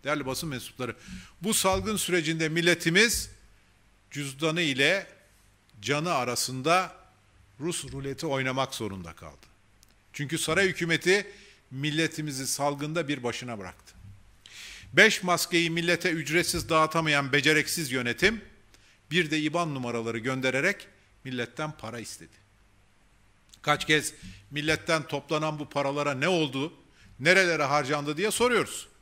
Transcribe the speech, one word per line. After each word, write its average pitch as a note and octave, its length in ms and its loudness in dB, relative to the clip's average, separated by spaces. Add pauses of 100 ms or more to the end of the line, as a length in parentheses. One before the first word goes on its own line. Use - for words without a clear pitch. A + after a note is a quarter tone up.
Değerli C#3+ 220 -2
basın C3 220 -6
mensupları, B2 480 -8 (460)
bu G#3+ 120 0
salgın F#3+ 420 0
sürecinde E3 520 0
milletimiz E3+ 800 4 (800)
cüzdanı D3 520 -2
ile D3+ 440 2 (760)
canı D3+ 320 0
arasında C3 840 0 (640)
Rus A2+ 320 -6
ruleti C#3 340 -8
oynamak C3 480 0
zorunda F#2+ 380 -8
kaldı. - 380 -20 (600)
Çünkü D3 260 -6
saray F#3 300 2
hükümeti E3+ 600 2 (400)
milletimizi D3 760 -2
salgında D3 640 -2
bir C#3 140 -4
başına A#2+ 360 -6
bıraktı. - 360 -16 (1000)
Beş G3+ 300 6
maskeyi E3+ 480 0
millete E3+ 400 0
ücretsiz D3+ 580 -2
dağıtamayan D#3 640 2
beceriksiz D3 600 2
yönetim C3 520 0 (680)
bir D#3+ 200 0
de D#3 100 0
iban D3+ 340 -2
numaraları A#2 440 -4
göndererek C3 680 0 (360)
milletten B2+ 480 -6
para A2 280 -12
istedi. - 400 -16 (1200)
Kaç D3 240 2
kez D3+ 280 2 (360)
milletten D3+ 520 0
toplanan D3+ 560 -2
bu D3 100 -8
paralara C#3+ 460 0
ne C3+ 140 0
oldu, D#3 440 0 (480)
nerelere E3+ 440 4
harcandı C#3+ 520 0
diye G3+ 140 0
soruyoruz. A3+ 580 0 (140)